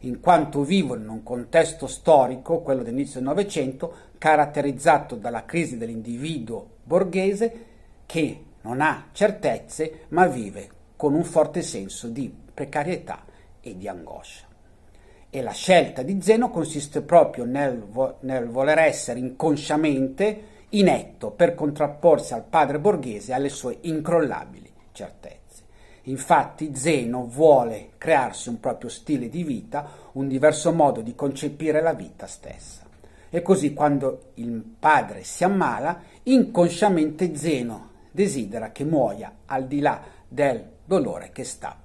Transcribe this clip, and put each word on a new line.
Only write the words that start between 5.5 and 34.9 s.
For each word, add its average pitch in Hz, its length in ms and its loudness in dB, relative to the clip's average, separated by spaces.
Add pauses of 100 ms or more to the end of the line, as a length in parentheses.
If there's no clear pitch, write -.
dell'individuo 117 920 -8 (160)
borghese 190 800 0 (420)
che - 380 -4 (180)
non 120 180 -6
ha 151 320 0
certezze 156 960 -4
ma 180 180 4
vive 107 420 -6 (280)
con 143 180 0
un 160 100 2
forte 151 380 2
senso 98 460 -10
di 117 260 -8 (200)
precarietà 147 680 -6 (360)
e 107 160 -16
di 95 120 -12
angoscia. 85 580 -16 (800)
E 135 140 -8
la - 100 -6
scelta - 500 4
di 180 200 -4
Zeno 220 280 4
consiste 151 520 -4
proprio 151 420 6
nel 127 340 -2
vo-, 113 420 -4
nel 131 280 -4
voler 135 300 2
essere 139 400 2
inconsciamente 151 1300 -2 (180)
inetto 180 600 2
per 170 240 2
contrapporsi 147 800 2
al 113 100 -6
padre 151 340 2
borghese 127 540 -2
e - 20 -4
alle 139 140 -2
sue 127 320 -8
incrollabili 151 920 -4 (220)
certezze. - 680 -20 (420)
Infatti 147 680 0
Zeno 127 520 0
vuole 120 680 4
crearsi 131 520 0
un 117 120 -8
proprio 123 300 -6
stile 123 380 -4
di 170 140 -6
vita, 147 460 -6 (240)
un 139 160 -4
diverso 147 440 4
modo 143 280 4
di 113 140 -8
concepire 147 680 -2
la 160 140 2
vita - 320 -14
stessa. - 560 -18 (480)
E 170 120 -2
così 170 300 4
quando 139 640 0
il 117 280 -8 (160)
padre 113 460 2